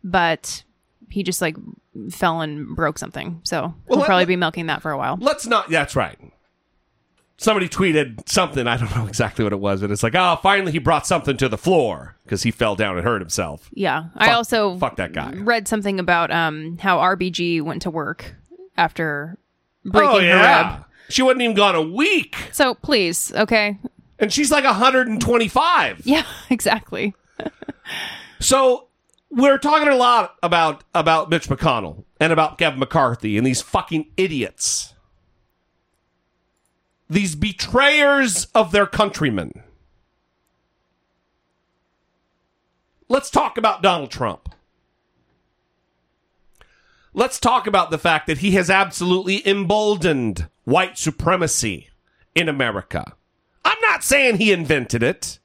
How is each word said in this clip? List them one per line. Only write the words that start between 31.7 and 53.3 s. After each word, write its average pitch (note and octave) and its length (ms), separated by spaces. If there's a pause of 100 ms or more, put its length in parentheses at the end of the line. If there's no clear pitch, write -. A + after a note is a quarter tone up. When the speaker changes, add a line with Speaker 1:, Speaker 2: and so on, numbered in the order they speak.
Speaker 2:
and D#3+ 100
about D#3+ 280
Kevin D3 200
McCarthy A#2+ 600
and A#2+ 80
these B2+ 160
fucking D#3+ 540
idiots. - 760 (2250)
These F3 260
betrayers C4+ 1200
of F#3+ 180
their G3+ 140
countrymen. D3+ 760 (3500)
Let's C4+ 220
talk D4+ 260
about G#3+ 260
Donald E3+ 280
Trump. - 400 (2750)
Let's B3 260
talk A#3 260
about F#3+ 240
the D#3+ 80
fact D#3+ 280
that D#3 120
he F#3+ 120
has F3+ 180
absolutely F#3 800
emboldened F3 1000 (160)
white F3+ 340
supremacy D#3 920 (460)
in D#3+ 160
America. A2 640 (500)